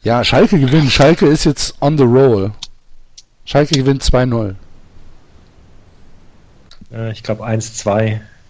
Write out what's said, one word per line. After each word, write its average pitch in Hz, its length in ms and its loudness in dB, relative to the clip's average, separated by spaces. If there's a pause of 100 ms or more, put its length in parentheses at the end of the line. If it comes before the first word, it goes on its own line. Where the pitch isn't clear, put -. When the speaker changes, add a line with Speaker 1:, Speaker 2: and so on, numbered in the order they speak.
Speaker 1:
Ja, 117 200 0
Schalke 147 360 2
gewinnt. 135 320 2
Schalke 151 360 2
ist 151 180 2
jetzt - 360 -2
on 147 160 0
the 139 60 4
roll. 120 480 2 (960)
Schalke 147 320 0
gewinnt 135 260 0
zwei 127 220 2
null. 113 300 -4 (2250)
Speaker 2:
Äh, 113 200 -10
ich - 120 -16
glaub 110 180 -8
eins 113 340 -6
zwei. 110 460 -2 (280)